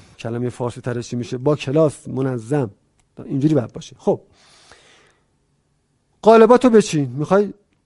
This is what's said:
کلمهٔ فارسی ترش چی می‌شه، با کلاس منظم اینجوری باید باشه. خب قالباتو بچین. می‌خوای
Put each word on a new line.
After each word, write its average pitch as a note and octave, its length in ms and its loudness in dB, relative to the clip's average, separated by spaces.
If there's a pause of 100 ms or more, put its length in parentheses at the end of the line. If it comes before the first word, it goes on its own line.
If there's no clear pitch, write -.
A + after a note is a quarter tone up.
(180)
کلمهٔ A#2+ 300 -6
فارسی A#2+ 320 -8
ترش A#2+ 280 -8
چی B2 80 -8
می‌شه، B2 220 -8
با C#3+ 180 0
کلاس D3 520 -2
منظم B2+ 640 -4 (540)
اینجوری D3 300 0
باید A#2 180 -2
باشه. - 260 -18
خب F3+ 220 -2 (2000)
قالباتو A3+ 480 6
بچین. D#3 460 2
می‌خوای F#3+ 360 0 (340)